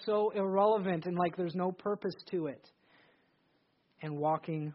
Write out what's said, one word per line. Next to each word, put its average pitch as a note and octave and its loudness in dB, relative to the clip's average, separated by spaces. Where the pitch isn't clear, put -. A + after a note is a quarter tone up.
so G#3 2
irrelevant G3 2
and F3 -2
like F3 2
there's F3 -4
no F#3 0
purpose G3 -4
to E3+ -2
it, C3 -10
and D3+ -6
walking D#3 -2